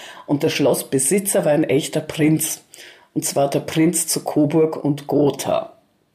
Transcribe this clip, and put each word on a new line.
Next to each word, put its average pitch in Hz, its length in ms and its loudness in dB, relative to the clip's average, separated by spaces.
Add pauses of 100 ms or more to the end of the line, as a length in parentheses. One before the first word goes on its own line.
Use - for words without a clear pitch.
(240)
Und 147 180 -2
der 156 60 2
Schlossbesitzer 170 960 0
war 151 80 4
ein 156 100 2
echter 156 380 0
Prinz. - 640 0 (480)
Und 139 100 -4
zwar 139 260 0
der 139 120 -2
Prinz 165 460 0
zu - 180 -4
Coburg 156 580 2
und 143 240 -2
Gotha, - 680 0 (420)